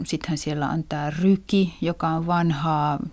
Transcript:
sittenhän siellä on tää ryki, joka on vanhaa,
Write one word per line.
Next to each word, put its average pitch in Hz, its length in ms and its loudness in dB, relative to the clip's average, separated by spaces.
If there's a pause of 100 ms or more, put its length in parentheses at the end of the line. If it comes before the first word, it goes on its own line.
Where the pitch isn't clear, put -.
sittenhän 156 340 -4
siellä 147 300 -2
on 160 200 -2
tää 147 220 -4
ryki, 190 720 2
joka 165 280 -2
on 165 180 0
vanhaa, 156 720 2 (140)